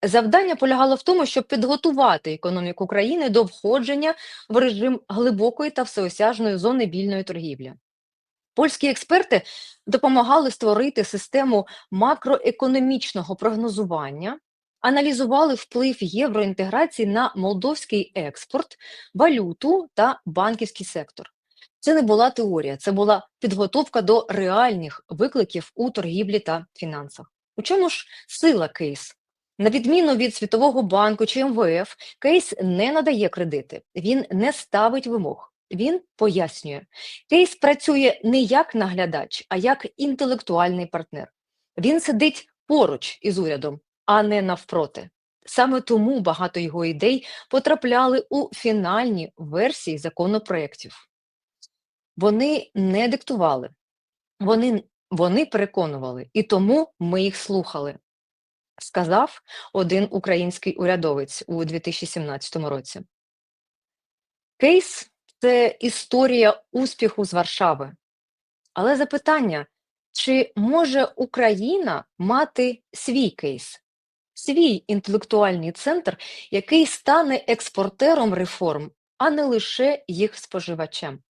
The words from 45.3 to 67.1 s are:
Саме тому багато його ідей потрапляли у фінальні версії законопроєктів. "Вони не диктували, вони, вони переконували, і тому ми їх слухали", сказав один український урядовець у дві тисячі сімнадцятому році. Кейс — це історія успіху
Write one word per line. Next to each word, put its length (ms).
Саме 360
тому 380
багато 400
його 260
ідей 420
потрапляли 800
у 260
фінальні 840
версії 600
законопроєктів. 1120
"Вони 580
не 320
диктували, 600
вони, 440
вони 340
переконували, 880
і 100
тому 560
ми 240
їх 120
слухали", 600
сказав 640
один 380
український 640
урядовець 720
у 180
дві 140
тисячі 280
сімнадцятому 600
році. 320
Кейс — 540
це 400
історія 920
успіху 540